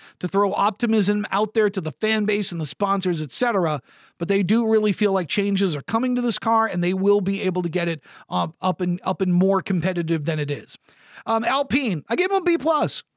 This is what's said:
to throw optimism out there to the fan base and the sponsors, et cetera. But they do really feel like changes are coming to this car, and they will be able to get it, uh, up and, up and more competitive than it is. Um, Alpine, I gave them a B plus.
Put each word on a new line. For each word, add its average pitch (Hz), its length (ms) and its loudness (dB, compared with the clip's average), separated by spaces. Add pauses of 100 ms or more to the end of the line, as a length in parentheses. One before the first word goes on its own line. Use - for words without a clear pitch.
(200)
to 185 80 -4
throw 202 240 2
optimism 208 800 2
out 214 220 0
there 214 140 4
to 196 120 -4
the 156 100 -4
fan 214 340 0
base 202 280 0
and 165 80 -4
the 156 60 -4
sponsors, 190 540 -2
et 151 120 -6
cetera. 180 500 0 (340)
But 170 120 -6
they 196 160 2
do 220 240 2
really 214 240 4
feel 202 200 0
like 185 160 0
changes 196 460 0
are 143 80 -6
coming 247 320 -2
to 247 80 -2
this 240 160 0
car, 226 300 2
and 175 140 -4
they 180 120 0
will 196 260 2
be 190 220 -2
able 180 200 -2
to 175 60 -2
get 170 200 -2
it, 160 120 -4 (300)
uh, 175 180 -2 (140)
up 180 180 0
and, 180 220 -2
up 185 180 -4
and 180 140 2
more 190 260 4
competitive 170 640 -2
than 156 140 -2
it 147 120 -4
is. - 280 -10 (480)
Um, 226 180 0
Alpine, 247 640 -2
I 226 60 -2
gave 359 140 2
them 381 140 0
a - 20 -4
B 330 140 2
plus. 285 440 0 (140)